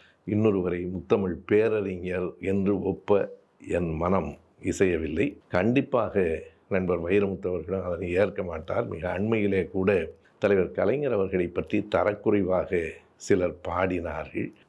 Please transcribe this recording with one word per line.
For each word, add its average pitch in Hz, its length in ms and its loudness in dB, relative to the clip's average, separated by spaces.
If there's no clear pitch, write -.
இன்னொருவரை 98 640 2
முத்தமிழ் 92 460 0
பேரறிஞர் 95 840 0
என்று 98 420 2
ஒப்ப 95 360 2
என் 87 260 0
மனம் 85 340 0
இசையவில்லை. 85 640 0
கண்டிப்பாக 107 800 2
நண்பர் 90 320 0
வைரமுத்து 95 460 0
அவர்களும் 90 400 -4
அதனை 87 260 -4
ஏற்க 98 300 2
மாட்டார். 92 440 -4
மிக 85 220 -8
அண்மையிலே 101 520 0
கூட 95 180 0
தலைவர் 98 320 2
கலைஞர் 123 460 0
அவர்களை 95 300 0
பற்றி 92 300 -4
தரக்குறைவாக 90 800 2
சிலர் 90 420 2
பாடினார்கள். 87 880 -4